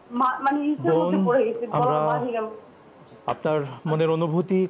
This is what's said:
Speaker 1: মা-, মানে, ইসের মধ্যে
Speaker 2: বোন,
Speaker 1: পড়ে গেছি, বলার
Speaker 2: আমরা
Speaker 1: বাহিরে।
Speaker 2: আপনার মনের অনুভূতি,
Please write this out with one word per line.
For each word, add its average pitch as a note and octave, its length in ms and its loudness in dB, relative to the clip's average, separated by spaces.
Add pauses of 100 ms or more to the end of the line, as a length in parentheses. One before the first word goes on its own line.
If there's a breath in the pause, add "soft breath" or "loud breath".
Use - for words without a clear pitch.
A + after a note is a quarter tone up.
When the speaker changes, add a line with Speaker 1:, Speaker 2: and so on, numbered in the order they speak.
(100)
Speaker 1:
মা-, C4 300 -2
মানে, C#4+ 260 0
ইসের C4+ 280 0
মধ্যে F3 220 2
Speaker 2:
বোন, F#3+ 100 2
Speaker 1:
পড়ে A#3+ 180 4
গেছি, A#3 220 -4
বলার E3 160 0
Speaker 2:
আমরা D#3 240 2
Speaker 1:
বাহিরে। A#3+ 320 -2 (880)
Speaker 2:
আপনার D#3 340 -2 (260)
মনের D#3+ 240 2
অনুভূতি, F3 580 2